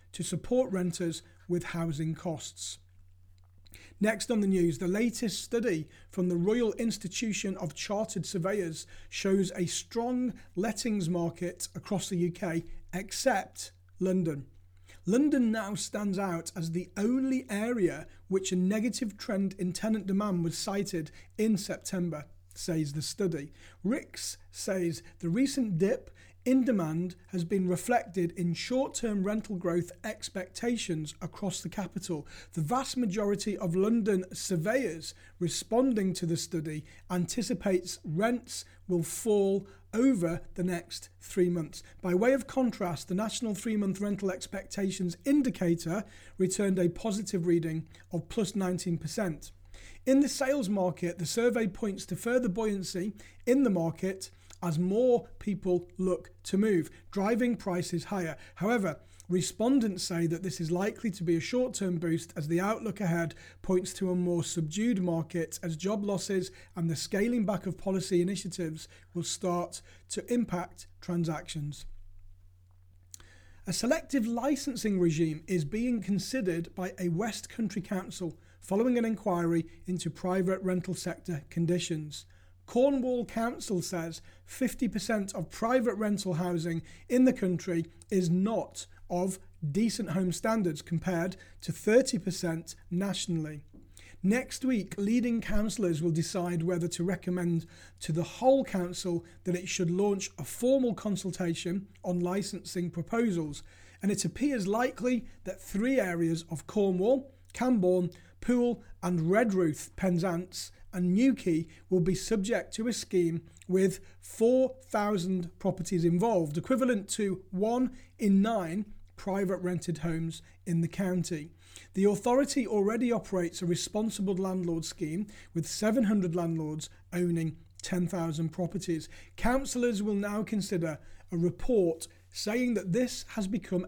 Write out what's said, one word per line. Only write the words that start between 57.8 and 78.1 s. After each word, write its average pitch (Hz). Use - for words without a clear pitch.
higher. 170
However, 190
respondents 208
say 170
that 165
this 190
is 160
likely 202
to -
be 170
a 165
short-term 196
boost 165
as 147
the 170
outlook 214
ahead 170
points 185
to 185
a 180
more 175
subdued 185
market 165
as 165
job 202
losses 190
and 165
the 156
scaling 214
back 196
of 175
policy 185
initiatives 175
will 170
start -
to 214
impact 196
transactions. 156
A 180
selective 277
licensing 233
regime 160
is 175
being 226
considered 185
by 185
a 180
West 202
Country 214
council 185